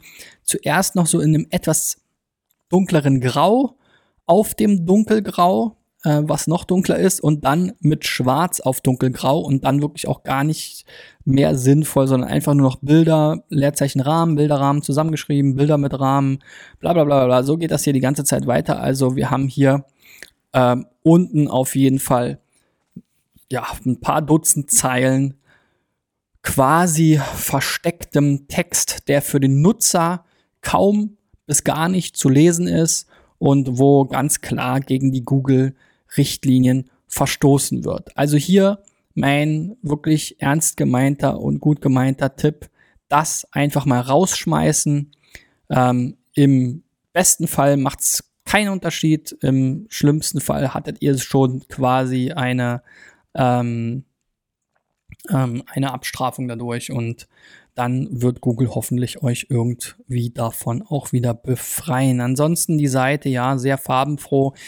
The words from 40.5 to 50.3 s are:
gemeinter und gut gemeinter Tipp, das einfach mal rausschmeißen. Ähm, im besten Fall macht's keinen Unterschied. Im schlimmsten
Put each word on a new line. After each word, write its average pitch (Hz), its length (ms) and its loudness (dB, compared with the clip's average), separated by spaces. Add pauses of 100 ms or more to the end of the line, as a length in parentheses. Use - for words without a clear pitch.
gemeinter 139 640 0
und 143 220 -4
gut 147 180 2
gemeinter 131 560 0
Tipp, - 340 -4 (380)
das - 440 -2
einfach 143 340 -2
mal 123 160 0
rausschmeißen. 151 1120 0 (580)
Ähm, 127 480 0 (160)
im 135 500 2 (300)
besten 170 340 0
Fall 143 300 2
macht's - 520 -4 (140)
keinen 208 260 0
Unterschied. 160 640 -2 (100)
Im 135 460 0
schlimmsten 147 540 -2